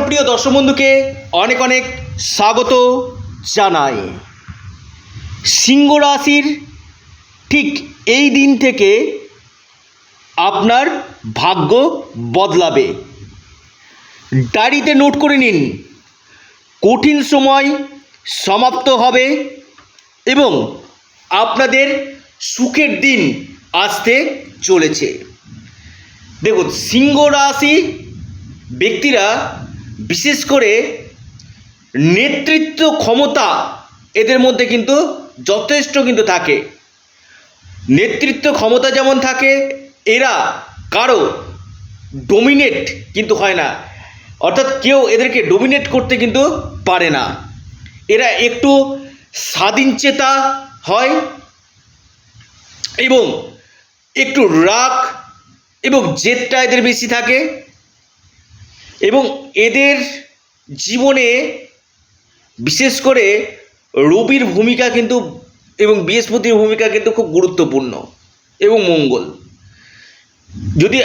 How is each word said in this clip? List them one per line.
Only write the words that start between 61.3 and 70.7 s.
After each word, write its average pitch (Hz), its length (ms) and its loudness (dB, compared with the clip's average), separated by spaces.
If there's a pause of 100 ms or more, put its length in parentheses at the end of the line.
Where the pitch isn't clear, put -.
বিশেষ 240 360 -2 (120)
করে 247 200 4 (680)
রবির 220 500 2 (100)
ভূমিকা 247 320 2 (100)
কিন্তু 240 200 0 (640)
এবং 208 180 4 (100)
বৃহস্পতির 220 540 0
ভূমিকা 214 280 2
কিন্তু 214 220 0
খুব 220 160 -2 (100)
গুরুত্বপূর্ণ 135 560 0 (680)
এবং 214 180 4 (120)
মঙ্গল। 135 340 0 (1600)